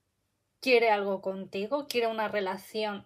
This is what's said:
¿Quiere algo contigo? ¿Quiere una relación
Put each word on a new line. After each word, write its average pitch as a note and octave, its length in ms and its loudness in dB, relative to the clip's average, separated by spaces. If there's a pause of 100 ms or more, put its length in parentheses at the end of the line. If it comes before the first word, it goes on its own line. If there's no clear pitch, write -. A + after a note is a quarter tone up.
(600)
¿Quiere A#3 320 6
algo G3 280 0
contigo? G3 680 -4
¿Quiere A#3 180 0
una A3 220 -2
relación G3+ 760 -4